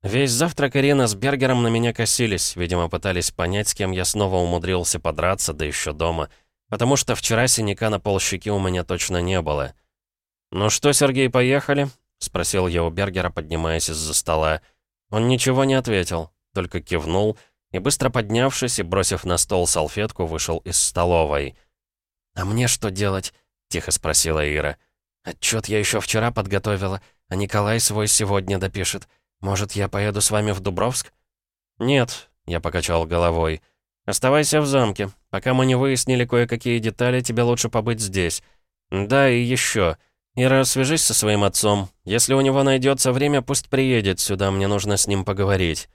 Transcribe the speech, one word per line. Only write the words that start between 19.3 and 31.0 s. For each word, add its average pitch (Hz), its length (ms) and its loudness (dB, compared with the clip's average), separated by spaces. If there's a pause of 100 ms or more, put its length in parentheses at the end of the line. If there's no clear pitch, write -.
стол 90 280 0
салфетку, 90 600 -2
вышел 80 320 -4
из - 200 -4
столовой. 78 760 0 (800)
«А 92 100 -6
мне 117 240 0
что 113 220 -2
делать?» 95 420 -2 (360)
тихо - 220 -6
спросила 78 560 0
Ира. 73 300 -2 (480)
«Отчёт - 420 -4
я 107 120 0
ещё 104 220 0
вчера 113 300 0
подготовила, 98 680 -2 (280)
а 92 80 -4
Николай 104 440 0
свой 107 260 0
сегодня 98 520 0
допишет. 95 500 -4 (320)
Может, 98 320 -2
я 98 160 -2
поеду 104 320 -2
с - 100 0
вами 107 220 0
в 92 80 -4
Дубровск?» 98 520 -4 (680)